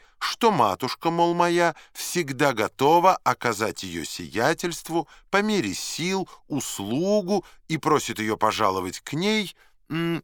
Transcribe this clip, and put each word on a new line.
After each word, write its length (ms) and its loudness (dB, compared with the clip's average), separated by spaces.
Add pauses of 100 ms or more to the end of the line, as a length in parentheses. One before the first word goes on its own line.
(180)
что 320 0
матушка, 600 2
мол, 240 2
моя 400 2 (180)
всегда 600 0
готова 720 4
оказать 580 -2
ее 220 -6
сиятельству 1040 -2 (220)
по 120 2
мере 320 -2
сил 540 -4 (200)
услугу 960 -2 (240)
и 100 -2
просит 400 0
ее 180 -2
пожаловать 640 0
к 120 -16
ней, 420 -2 (340)
м, 360 -4